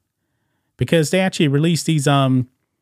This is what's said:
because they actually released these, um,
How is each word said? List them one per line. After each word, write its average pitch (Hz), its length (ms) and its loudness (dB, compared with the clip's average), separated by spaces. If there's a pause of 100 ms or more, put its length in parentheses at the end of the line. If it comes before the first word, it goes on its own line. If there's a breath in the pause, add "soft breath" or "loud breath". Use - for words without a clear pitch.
(760)
because 151 320 0
they 185 120 0
actually 180 280 0
released 151 380 0
these, 156 200 0
um, 131 420 0 (320)